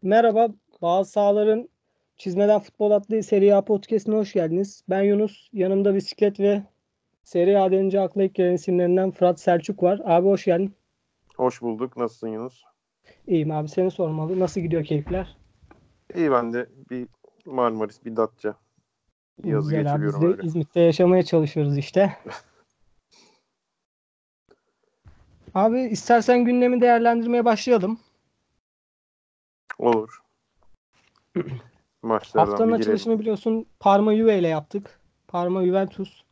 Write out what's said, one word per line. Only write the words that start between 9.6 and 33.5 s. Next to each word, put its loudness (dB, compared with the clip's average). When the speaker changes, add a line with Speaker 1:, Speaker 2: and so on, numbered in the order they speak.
Speaker 1:
var. 0
Abi 2
hoş 0
geldin. 0
Speaker 2:
Hoş -2
bulduk. -8
Nasılsın -8
Yunus? -12
Speaker 1:
İyiyim -2
abi, -6
seni -2
sormalı. -6
Nasıl -2
gidiyor -4
keyifler? -6
Speaker 2:
İyi, 0
ben 0
de -6
bir -10
Marmaris, -4
bir -12
Datça. -6
Yazı -4
Speaker 1:
Güzel -2
abi, -4
Speaker 2:
geçiriyorum -4
Speaker 1:
biz 2
de 0
Speaker 2:
öyle. -8
Speaker 1:
İzmit'te -6
yaşamaya 4
çalışıyoruz -2
işte. -2
Speaker 2:
<laughs> -18
Speaker 1:
Abi 2
istersen 2
gündemi 2
değerlendirmeye 2
başlayalım. 0
Speaker 2:
Olur. -2
Speaker 1:
<clears throat> -4
Speaker 2:
Maçlardan 0
Speaker 1:
Haftanın 0
Speaker 2:
bir 0
girelim. 0
Speaker 1:
açılışını -2
biliyorsun, -4